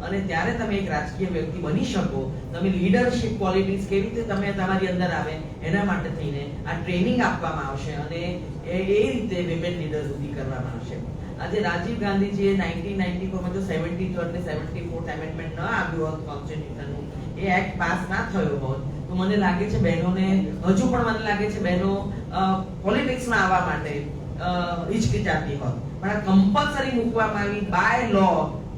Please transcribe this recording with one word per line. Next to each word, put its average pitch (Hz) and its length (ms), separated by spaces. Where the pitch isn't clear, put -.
અને 190 160
ત્યારે 175 320
તમે 220 240
એક 190 140
રાજકીય - 380
વ્યક્તિ 160 300
બની 151 260
શકો, - 560
તમે 180 180
લીડરશિપ 233 680
ક્વોલિટીઝ 196 480
કેવી 196 160
રીતે 226 200
તમે 196 300
તમારી 190 340
અંદર 180 240
આવે, 156 220
એના 196 180
માટે 180 260
થઈને 143 400
આ 160 60
ટ્રેનિંગ 208 360
આપવામાં - 480
આવશે 147 240
અને 175 480
એ, 170 40
એ 202 420
રીતે 190 300
વિમેન 165 360
લીડર 151 220
ઊભી 139 280
કરવામાં 127 440
આવશે. 123 220
આજે 170 200
રાજીવ 190 400
ગાંધીજીએ 196 560
નાઇન્ટીન 185 420
નાઇન્ટી 180 280
ફોરમાં 185 280
જો 196 60
સેવન્ટી 170 540
થર્ડ 165 180
ને 175 80
સેવન્ટી 151 400
ફોર્થ 165 280
એમેન્ડમેન્ટ 156 480
ન - 40
આવ્યું 165 500
હોત 156 160
કોન્સ્ટિટ્યુશનનું, - 1120
એ 190 80
એક્ટ 185 320
પાસ 175 320
ના 196 60
થયો 151 240
હોત, - 520
તો 175 60
મને 190 220
લાગે 190 340
છે 190 100
બહેનોને, 185 720
હજુ 196 220
પણ 240 180
મને 220 120
લાગે 208 320
છે 196 120
બહેનો, 196 500
અ, 190 280
પોલિટિક્સમાં 233 600
આવવા 185 160
માટે, 147 640
અ, 170 40
હિચકિચાતી 185 640
હોત. - 480
પણ 190 60
આ 208 60
કમ્પલસરી 208 920
મૂકવામાં 214 380
આવી 202 160
by 208 580
law 165 480